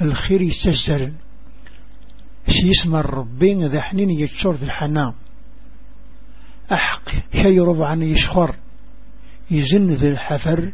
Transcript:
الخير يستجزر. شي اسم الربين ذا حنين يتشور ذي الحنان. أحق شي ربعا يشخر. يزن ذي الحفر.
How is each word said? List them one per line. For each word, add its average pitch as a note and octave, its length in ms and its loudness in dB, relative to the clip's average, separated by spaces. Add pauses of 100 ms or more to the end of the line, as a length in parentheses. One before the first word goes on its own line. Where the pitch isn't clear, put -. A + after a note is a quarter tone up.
الخير F3+ 400 2
يستجزر. D3+ 680 0 (1400)
شي - 220 6
اسم F3 260 2
الربين C#3+ 720 2
ذا C3+ 140 0
حنين G3 300 0
يتشور D#3+ 440 0
ذي B2 100 -6
الحنان. D3 480 0 (1600)
أحق - 360 -2
شي - 500 4
ربعا D#3+ 360 2
يشخر. D#3+ 600 2 (920)
يزن E3 360 4
ذي C#3+ 220 4
الحفر. D#3+ 640 0